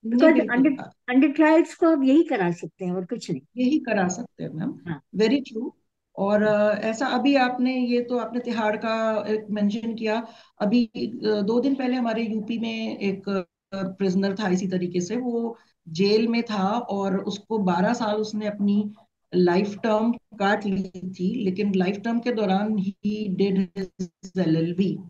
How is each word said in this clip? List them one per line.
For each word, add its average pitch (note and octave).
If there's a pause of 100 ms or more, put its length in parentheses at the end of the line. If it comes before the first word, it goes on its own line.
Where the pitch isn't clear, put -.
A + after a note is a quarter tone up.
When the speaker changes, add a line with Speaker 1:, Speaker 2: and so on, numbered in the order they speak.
Speaker 1:
नहीं, A3+
Speaker 2:
Because D#4+
Speaker 1:
बिल्कुल। -
Speaker 2:
under, C4+ (320)
under C#4
trials D#4+
को -
आप D#4
यही C4+
करा G3+
सकते E3+
हैं F3+
और F3+
कुछ A3+
नहीं। C3 (160)
Speaker 1:
यही B3+
करा G3+
सकते -
हैं, D#3
मैम। F#3
Speaker 2:
हाँ। D#3+ (140)
Speaker 1:
Very A3+
true। B3+ (460)
और, G#3
अ, G#3
ऐसा A3
अभी B3+
आपने, B3+
ये A#3+
तो B3
आपने A#3
तिहाड़ G#3+
का A3
एक G#3+
mention G#3+
किया, A3+ (320)
अभी, A#3
अ, G#3+
दो A3
दिन C4+
पहले B3+
हमारे A#3
यूपी A3
में A3
एक, G3
अ, F#3+ (300)
प्रिजनर G3
था G#3
इसी F#3
तरीके F3+
से, G3+
वो A#3 (320)
जेल G3+
में A#3
था G#3
और G3
उसको G#3
बारह F#3+
साल A3+
उसने G#3+
अपनी G#3 (420)
लाइफ F3+
टर्म A3
काट G#3
ली F#3+
थी, F#3
लेकिन G3
लाइफ F#3
टर्म A#3
के A#3+
दौरान G#3+
he G3+ (160)
did F#3+
his F#3+
एलएलबी E3+ (100)